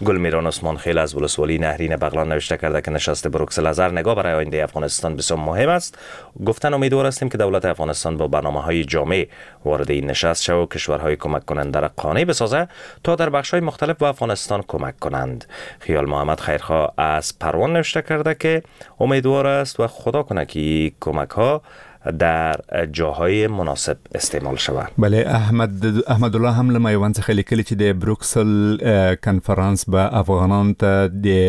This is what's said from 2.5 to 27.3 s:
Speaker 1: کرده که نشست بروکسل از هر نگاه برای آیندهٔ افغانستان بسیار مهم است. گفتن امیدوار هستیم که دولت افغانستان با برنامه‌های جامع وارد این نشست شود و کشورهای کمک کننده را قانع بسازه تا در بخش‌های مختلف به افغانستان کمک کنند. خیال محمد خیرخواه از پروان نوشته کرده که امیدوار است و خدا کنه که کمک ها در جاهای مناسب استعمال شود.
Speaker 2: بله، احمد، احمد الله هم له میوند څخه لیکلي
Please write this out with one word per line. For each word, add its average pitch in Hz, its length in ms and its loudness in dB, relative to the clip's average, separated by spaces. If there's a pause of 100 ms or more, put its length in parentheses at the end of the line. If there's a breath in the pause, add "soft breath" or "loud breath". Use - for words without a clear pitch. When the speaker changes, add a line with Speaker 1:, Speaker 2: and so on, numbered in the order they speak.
Speaker 1:
کرده 76 240 -2
که 78 100 -6
نشست 76 360 -2
بروکسل 78 400 -2
از 80 120 0
هر 90 120 2
نگاه 90 240 0
برای 87 180 0
آیندهٔ 78 300 -2
افغانستان 76 520 -4
بسیار 80 240 -2
مهم 87 300 0
است. 175 280 -2 (480 loud breath)
گفتن 143 280 0
امیدوار 135 320 2
هستیم 131 240 -2
که 113 80 -4
دولت 95 280 2
افغانستان 80 520 -2
با 76 100 0
برنامه‌های 73 560 0
جامع 80 440 0 (380 loud breath)
وارد 73 260 0
این 69 180 -2
نشست 82 340 0
شود 87 200 2
و - 20 -2
کشورهای 76 500 -2
کمک 73 300 -4
کننده 71 340 -2
را 73 180 0
قانع 98 280 0
بسازه 151 420 0 (360 loud breath)
تا 170 120 0
در 160 140 0
بخش‌های 143 320 0
مختلف 156 360 -2
به 147 80 2
افغانستان 120 440 -2 (180)
کمک 67 320 -6
کنند. 65 460 -4 (340 loud breath)
خیال 73 260 0
محمد 73 340 -2
خیرخواه 76 580 -2
از 76 420 -2
پروان 85 340 0
نوشته 160 280 -2
کرده 156 340 -2
که 160 280 -2 (360 loud breath)
امیدوار 135 480 2
است 139 320 -2
و 117 80 2
خدا 135 360 -2
کنه 90 220 -4
که 78 540 0
کمک 76 300 -2
ها 135 320 0 (580 loud breath)
در 80 360 2 (360)
جاهای 82 560 0
مناسب 80 500 -2 (180)
استعمال 67 400 -4
شود. 65 320 -4 (100)
Speaker 2:
بله، 107 300 4
احمد، 113 440 2 (360)
احمد 113 280 2
الله 120 160 2
هم 123 200 2
له 117 80 4
میوند 107 380 2
څخه 107 120 -2
لیکلي 107 340 2